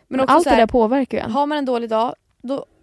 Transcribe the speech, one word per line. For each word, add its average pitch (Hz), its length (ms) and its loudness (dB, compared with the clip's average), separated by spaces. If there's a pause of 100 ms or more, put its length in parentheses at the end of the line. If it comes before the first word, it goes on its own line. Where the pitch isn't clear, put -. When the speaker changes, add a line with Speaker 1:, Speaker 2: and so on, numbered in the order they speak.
Speaker 1:
Men 262 120 -2
Speaker 2:
också 262 140 4
Speaker 1:
allt 339 100 4
Speaker 2:
så 294 60 0
här, 233 60 4
Speaker 1:
det 226 60 6
där 220 40 4
påverkar 240 520 0
ju - 60 -6
en. 220 60 -8
Speaker 2:
har 285 160 -2
man 302 120 -2
en 285 60 -4
dålig 233 260 -4
dag, 220 240 -2 (280)
då, 262 240 -8 (160)